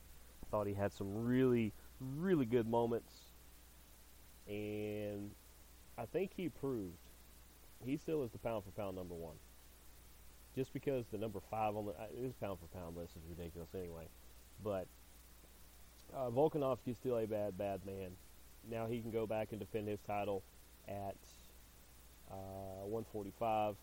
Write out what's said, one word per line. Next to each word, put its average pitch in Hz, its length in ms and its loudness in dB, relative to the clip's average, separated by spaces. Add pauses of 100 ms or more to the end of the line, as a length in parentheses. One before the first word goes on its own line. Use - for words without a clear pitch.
(440)
I - 80 -8
thought 104 160 4
he 101 80 2
had 101 180 4
some 104 320 0
really, 123 480 8 (260)
really 147 460 6
good 113 220 8
moments. 117 460 6 (1300)
And 104 840 0 (680)
I 120 80 -2
think 185 320 2
he 175 120 2
proved 107 480 0 (840)
he 131 140 2
still 156 260 2
is 113 80 -2
the - 60 -8
pound 113 260 2
for 98 80 -10
pound 98 240 -2
number 90 180 -4
one. 82 220 -4 (1200)
Just 131 160 0
because 131 400 2
the 107 60 0
number 101 220 0 (120)
five 107 240 4
on 104 120 0
the, 104 40 0
uh, 95 140 -6 (160)
his 127 120 -2
pound 98 260 -2
for 85 180 -8
pound 85 180 -4
list 85 200 -6
is 82 220 -8
ridiculous 85 380 -6
anyway. 82 320 -6 (560)
But, 98 240 0 (1300)
uh, 127 140 0
Volkanovski 135 640 6
is 113 60 -2
still 123 200 4
a 113 80 4
bad, 104 320 2
bad 98 280 0
man. 95 260 -4 (600)
Now 113 160 0
he 117 140 0
can 113 100 -2
go 110 160 4
back 110 240 2
and 107 80 -2
defend 104 300 0
his 104 180 0
title 101 360 2 (440)
at, 98 300 -2 (1120)
uh, 95 540 -4
one 110 260 0
forty-five. 107 720 2